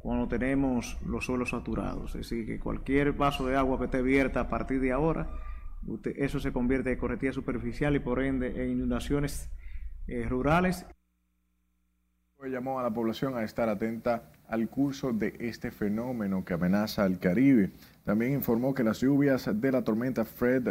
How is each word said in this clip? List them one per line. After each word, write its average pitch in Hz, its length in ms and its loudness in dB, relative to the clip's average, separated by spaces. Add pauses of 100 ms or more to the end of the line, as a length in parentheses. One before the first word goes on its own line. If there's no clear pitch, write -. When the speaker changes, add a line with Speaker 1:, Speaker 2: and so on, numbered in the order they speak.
Speaker 1:
cuando 120 240 -2
tenemos 127 760 0
los 113 220 -4
suelos 123 240 0
saturados. 101 640 -4
Es - 160 -8
decir, 117 160 -4
que 110 140 -6
cualquier 135 540 0
vaso 139 340 0
de 131 80 0
agua 131 240 2
que 127 60 -2
usted 131 180 0
vierta 131 380 2
a 117 80 -4
partir 117 300 -2
de 131 120 0
ahora, 156 400 0 (540)
usted, 117 320 -6
eso 139 240 0
se - 100 -2
convierte 127 380 0
en 123 80 0
ecorretía 123 340 -2
superficial 131 640 -2
y 139 40 2
por 127 220 -2
ende 127 420 -2
en 127 80 -2
inundaciones, 127 800 -2 (580)
eh, 120 200 -4
rurales. 156 580 2 (1600)
Speaker 2:
Llamó 131 320 -2
a - 20 0
la 117 100 0
población 117 440 0
a 113 60 -2
estar 113 260 0
atenta 113 600 -2 (200)
al 113 180 0
curso 135 460 0
de 107 260 0
este 117 320 -6
fenómeno 104 720 -2
que 92 100 -2
amenaza 98 520 2
al 92 120 2
Caribe. 107 540 6 (320)
También 113 300 2
informó 127 400 2
que 131 100 0
las 107 160 2
lluvias 135 540 4
de 123 180 2
la 127 140 2
tormenta 113 400 0
Fred 123 460 2